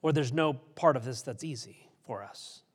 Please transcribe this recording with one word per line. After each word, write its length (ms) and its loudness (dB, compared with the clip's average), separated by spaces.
Lord, 140 2
there's 180 2
no 200 2
part 440 2
of 80 -4
this 180 -6
that's 200 -10
easy 460 -12
for 160 -8
us. 400 -18